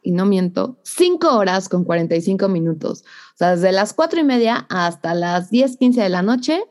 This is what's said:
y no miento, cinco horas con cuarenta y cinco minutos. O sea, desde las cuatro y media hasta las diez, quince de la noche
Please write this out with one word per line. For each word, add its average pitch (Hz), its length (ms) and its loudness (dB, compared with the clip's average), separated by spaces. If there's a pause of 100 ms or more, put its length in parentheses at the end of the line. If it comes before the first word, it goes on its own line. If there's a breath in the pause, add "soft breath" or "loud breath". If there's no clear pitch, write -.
y 185 100 -4
no 180 140 0
miento, 190 580 0
cinco 330 520 2
horas 190 320 0
con 180 160 0
cuarenta 170 320 0
y 165 60 0
cinco 190 260 -2
minutos. 165 560 -4 (300 loud breath)
O - 40 -20
sea, 180 180 2
desde 185 180 2
las 202 200 0
cuatro 330 280 0
y - 20 2
media 233 460 2
hasta 170 440 -4
las 175 360 -2
diez, 254 260 2
quince 247 260 2
de 196 80 0
la 180 120 0
noche 254 500 0